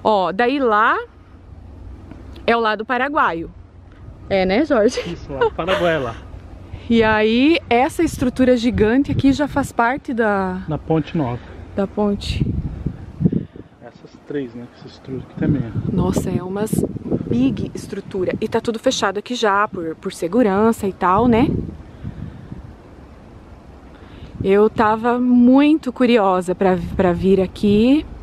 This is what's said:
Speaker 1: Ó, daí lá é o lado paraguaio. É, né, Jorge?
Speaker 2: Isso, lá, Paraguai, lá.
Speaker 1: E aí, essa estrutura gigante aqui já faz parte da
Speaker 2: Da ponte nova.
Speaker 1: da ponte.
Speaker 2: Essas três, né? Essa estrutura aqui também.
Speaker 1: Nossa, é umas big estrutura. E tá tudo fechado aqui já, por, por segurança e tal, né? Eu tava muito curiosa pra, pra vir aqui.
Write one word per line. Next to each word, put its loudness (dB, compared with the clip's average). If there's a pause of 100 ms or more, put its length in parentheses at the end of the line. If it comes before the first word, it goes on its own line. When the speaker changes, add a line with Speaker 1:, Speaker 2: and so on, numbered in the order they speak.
Speaker 1:
Ó, 2
daí 0
lá 2 (1500)
é 2
o 0
lado -2
paraguaio. -2 (800)
É, 2
né, 2
Jorge? 2 (140)
Speaker 2:
Isso, -14
lá, 0
Paraguai, 0
lá. -6 (760)
Speaker 1:
E 4
aí, 4 (100)
essa 2
estrutura 2
gigante 2
aqui 2
já 0
faz -4
parte -2
da 0
Speaker 2:
Da -4
ponte -2
nova. -2 (360)
Speaker 1:
da -2
ponte. -2 (1400)
Speaker 2:
Essas -20 (160)
três, -8
né? -14 (120)
Essa -20
estrutura -14
aqui -16
também. 0 (280)
Speaker 1:
Nossa, 0
é -2
umas -4 (560)
big 0
estrutura. -6
E -4
tá -2
tudo -4
fechado 0
aqui -8
já, 2
por, -8
por -8
segurança 2
e -4
tal, 2
né? 6 (3000)
Eu 4
tava 2
muito 6
curiosa 2
pra, 4 (180)
pra 2
vir 4
aqui. 2 (160)